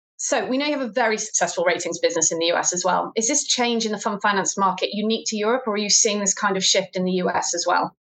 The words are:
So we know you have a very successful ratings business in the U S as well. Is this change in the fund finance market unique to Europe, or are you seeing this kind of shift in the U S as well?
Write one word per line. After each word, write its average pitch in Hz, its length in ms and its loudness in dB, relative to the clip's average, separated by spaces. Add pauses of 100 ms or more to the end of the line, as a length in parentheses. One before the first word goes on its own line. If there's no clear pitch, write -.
(220)
So 233 240 -2
we 247 120 0
know 285 80 0
you 294 120 0
have 269 40 -2
a 240 100 -6
very 220 260 0
successful - 460 -2
ratings 170 340 0
business 165 320 2
in 170 100 -2
the 165 80 2
U 170 100 4
S 165 160 0
as 180 100 -2
well. 180 320 0
Is 226 140 0
this 302 180 0
change 233 380 0
in 214 80 -2
the 202 40 -4
fund 202 240 -4
finance 202 360 0
market 190 340 0
unique 214 360 -2
to 220 100 -2
Europe, 220 280 0
or 208 100 -2
are - 20 -2
you 208 120 -2
seeing 208 300 2
this 202 140 0
kind 196 240 0
of 190 80 0
shift 190 320 0
in 185 80 0
the 185 80 0
U 180 160 0
S - 260 -2
as 170 100 -2
well? 180 300 0 (160)